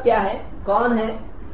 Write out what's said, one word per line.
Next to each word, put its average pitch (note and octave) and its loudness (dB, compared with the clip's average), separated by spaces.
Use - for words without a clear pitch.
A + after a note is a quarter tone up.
کیا A3 4
ہے؟ G3 -2
کون A3+ 2
ہے؟ A3 -2